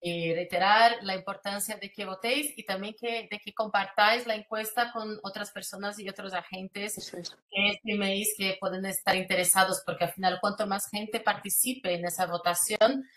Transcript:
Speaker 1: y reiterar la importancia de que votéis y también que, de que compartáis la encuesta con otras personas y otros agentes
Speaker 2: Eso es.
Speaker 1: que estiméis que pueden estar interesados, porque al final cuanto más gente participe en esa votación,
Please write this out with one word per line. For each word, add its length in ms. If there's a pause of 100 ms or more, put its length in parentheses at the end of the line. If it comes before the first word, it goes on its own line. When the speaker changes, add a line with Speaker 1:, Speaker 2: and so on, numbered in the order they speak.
Speaker 1:
y 320
reiterar 680
la 120
importancia 600
de 140
que 140
votéis 520
y 80
también 340
que, 300
de 100
que 140
compartáis 720
la 80
encuesta 560
con 320
otras 280
personas 480
y 100
otros 240
agentes 640
Speaker 2:
Eso 200
es. 200 (120)
Speaker 1:
que 220
estiméis 680
que 220
pueden 260
estar 300
interesados, 720
porque 200
al 80
final 280
cuanto 260
más 220
gente 300
participe 720
en 120
esa 200
votación, 800 (100)